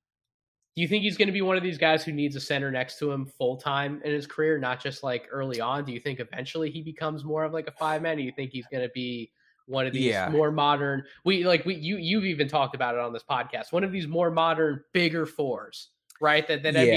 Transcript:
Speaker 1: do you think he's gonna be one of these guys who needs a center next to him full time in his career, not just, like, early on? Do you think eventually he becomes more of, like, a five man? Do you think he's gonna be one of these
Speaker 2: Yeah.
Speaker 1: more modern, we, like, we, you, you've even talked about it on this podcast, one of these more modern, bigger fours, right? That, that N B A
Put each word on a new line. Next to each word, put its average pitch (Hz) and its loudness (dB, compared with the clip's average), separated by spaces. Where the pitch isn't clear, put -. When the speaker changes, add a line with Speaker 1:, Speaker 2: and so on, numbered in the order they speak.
Speaker 1:
do 170 0
you 170 2
think 202 2
he's 202 0
gonna 202 4
be 196 0
one 185 2
of 180 -2
these 180 -4
guys 160 4
who 165 -4
needs 147 -2
a 139 -6
center 139 -2
next 127 -4
to 147 0
him 135 -2
full 131 -2
time 143 -2
in 147 0
his 147 -4
career, 156 2
not 127 -2
just, 135 -8
like, 123 -4
early 135 -4
on? 131 -2
Do 135 -8
you 120 -6
think 135 -8
eventually 135 -6
he 160 -10
becomes 156 -8
more 156 -2
of, 156 -2
like, 160 -6
a - -12
five 156 -2
man? 165 -2
Do 143 -4
you 127 -6
think 131 -8
he's 127 -10
gonna 127 -4
be 123 -8
one 131 -2
of 127 -4
these 135 0
Speaker 2:
Yeah. 101 2
Speaker 1:
more 151 4
modern, 143 2
we, 185 4
like, 175 4
we, 180 0
you, 165 -4
you've 190 0
even 151 0
talked 139 0
about 123 0
it 120 -2
on 117 -4
this 113 -10
podcast, 120 -4
one 175 2
of 190 -2
these 180 -4
more 170 2
modern, 160 2
bigger 165 4
fours, 123 -6
right? 151 4
That, 143 -2
that 156 2
N 127 8
B 117 8
A - 8